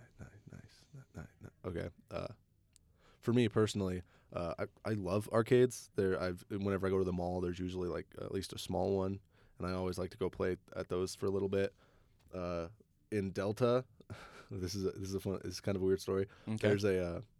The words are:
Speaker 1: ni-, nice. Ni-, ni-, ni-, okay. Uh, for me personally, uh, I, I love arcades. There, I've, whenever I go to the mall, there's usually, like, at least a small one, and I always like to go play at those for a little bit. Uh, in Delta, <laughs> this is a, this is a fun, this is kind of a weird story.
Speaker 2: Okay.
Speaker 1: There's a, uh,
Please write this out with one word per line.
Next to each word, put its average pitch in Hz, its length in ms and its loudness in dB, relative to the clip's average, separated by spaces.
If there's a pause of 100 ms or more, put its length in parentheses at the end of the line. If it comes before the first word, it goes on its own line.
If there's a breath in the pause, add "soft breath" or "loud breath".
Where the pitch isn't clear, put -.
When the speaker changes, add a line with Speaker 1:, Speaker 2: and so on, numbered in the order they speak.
(200)
Speaker 1:
ni-, 110 60 -14 (260)
nice. - 320 -20 (100)
Ni-, 131 280 -14
ni-, - 60 -12 (160)
ni-, - 260 -12
okay. 87 200 -4 (220)
Uh, 85 160 -6 (920 soft breath)
for 117 120 0
me 120 140 6
personally, 101 560 2 (300 soft breath)
uh, 85 260 -2
I, - 300 -6
I 110 40 2
love 104 400 0
arcades. 123 600 6
There, 95 260 2
I've, 90 280 -2
whenever 98 380 0
I - 20 2
go 95 100 4
to 95 40 4
the 90 100 2
mall, 90 280 -2
there's 90 180 -2
usually, 90 300 -2
like, 82 180 -4 (140)
at - 100 -6
least 95 220 -4
a - 60 -10
small 92 380 0
one, 95 220 -2 (380 soft breath)
and 90 100 -4
I 90 60 -2
always 92 240 -2
like 92 140 -4
to - 60 -16
go 92 120 0
play 92 280 0 (180)
at 92 140 -6
those 92 260 0
for - 100 -4
a 101 60 2
little 98 180 2
bit. 98 240 2 (600 soft breath)
Uh, 87 340 -4 (440)
in 98 200 0
Delta, 110 520 2 (260)
<laughs> - 420 -16
this 92 240 -4
is 98 100 -2
a, 92 60 2
this 98 180 -8
is 98 60 -2
a 95 40 -2
fun, 92 240 -2
this 90 120 -6
is - 60 -8
kind 98 140 0
of 92 60 -2
a 92 40 2
weird 95 160 4
story. 98 260 0 (200 loud breath)
Speaker 2:
Okay. 107 100 -4 (100)
Speaker 1:
There's 104 160 4
a, 95 200 2 (140)
uh, - 40 -6 (180)